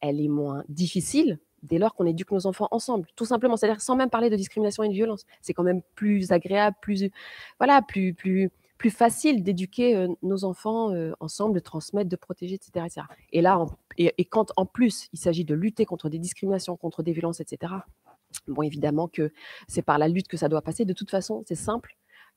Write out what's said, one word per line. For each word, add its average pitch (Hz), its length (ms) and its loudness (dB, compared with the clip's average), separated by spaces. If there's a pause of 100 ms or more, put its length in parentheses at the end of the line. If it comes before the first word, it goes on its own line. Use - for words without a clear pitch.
elle 147 200 0
est 151 60 0
moins 143 420 -2
difficile 175 720 0 (240)
dès 165 140 0
lors 214 160 2
qu'on 180 120 0
éduque 165 260 -2
nos 196 160 0
enfants 190 240 -2
ensemble, 226 440 -2
tout 233 100 -4
simplement. 233 320 2
C'est-à-dire 214 240 0
sans 262 140 0
même 262 140 2
parler 233 200 2
de 214 60 4
discrimination 208 480 -2
et 214 60 2
de 196 40 0
violence. 214 320 -2 (160)
C'est 180 120 -6
quand 175 100 0
même 180 180 2 (140)
plus 208 360 2
agréable, 196 500 4
plus, 196 280 -2 (500)
voilà, 277 220 6
plus, 190 320 -2
plus, 190 360 0 (280)
plus 226 140 4
facile 233 520 2
d'éduquer, 196 520 0
euh, 185 120 2 (160)
nos 190 220 -2
enfants, 214 480 -2
euh, 165 260 -4
ensemble, 202 340 -2
de 180 60 2
transmettre, 180 500 -4
de 180 60 -2
protéger, 185 400 -10
et 190 60 -12
cetera, 170 240 -6
et 175 40 -10
cetera. 147 180 -12 (260)
Et 170 80 4
là, 180 180 6
en, 160 100 0 (280)
et, 170 200 4
et 180 80 2
quand - 300 0
en 185 100 2
plus - 460 0
il 165 80 -14
s'agit 175 240 0
de 151 100 -2
lutter 208 320 0
contre 165 240 -6
des 160 100 -6
discriminations, 185 580 -4
contre 165 260 -6
des 170 80 -2
violences, 165 300 -4
et 151 40 -8
cetera, 180 400 -8 (640)
bon, 139 140 -4
évidemment 151 460 -2
que 156 240 -4 (360)
c'est - 140 -2
par 147 160 2
la 151 100 4
lutte 180 200 0
que 170 100 -8
ça 160 100 0
doit 151 140 2
passer. 180 240 -2
De 185 80 0
toute - 180 -8
façon, 214 340 -4
c'est 175 100 -6
simple. - 420 -6 (400)